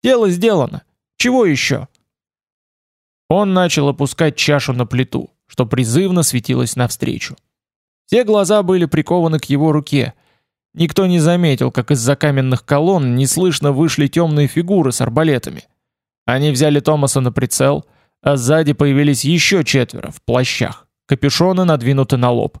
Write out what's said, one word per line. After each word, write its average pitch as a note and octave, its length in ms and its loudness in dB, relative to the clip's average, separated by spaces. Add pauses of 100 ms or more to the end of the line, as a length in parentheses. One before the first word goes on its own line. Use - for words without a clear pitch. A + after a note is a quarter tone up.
«Дело A#3 280 2
сделано. F3 520 -2 (360)
Чего B3 260 0
еще?» C3+ 440 -2 (1400)
Он F#3+ 240 2
начал E3+ 340 2
опускать C#3+ 460 -2
чашу C#3+ 380 -2
на A#2+ 140 -2
плиту, - 440 -4 (160)
что - 180 -2
призывно C#3 600 0
светилось B2 500 -2
навстречу. - 600 -6 (720)
Все A#3+ 180 2
глаза G#3 400 2
были F3 220 2
прикованы D#3+ 520 0
к - 60 -6
его D3 260 0
руке. C#3+ 440 -2 (600)
Никто F3 320 0
не F3+ 140 2
заметил, D#3 500 2
как B2 220 -2
из-за C3+ 240 0
каменных C3 480 0
колонн D3 500 0
неслышно C#3+ 560 0
вышли C#3+ 380 0
темные D3+ 400 0
фигуры E3+ 420 0
с - 100 -6
арбалетами. B2+ 600 -2 (640)
Они C3+ 240 0
взяли C#3+ 300 2
Томаса C#3+ 400 0
на B2 100 0
прицел, C#3 560 -2 (340)
а C#3+ 160 0
сзади B2+ 360 2
появились C#3+ 520 2
еще E3+ 380 2
четверо - 480 -2
в - 120 -20
плащах. - 680 -4 (180)
Капюшоны F3+ 580 0
надвинуты C3+ 520 0
на B2 140 2
лоб. - 300 -2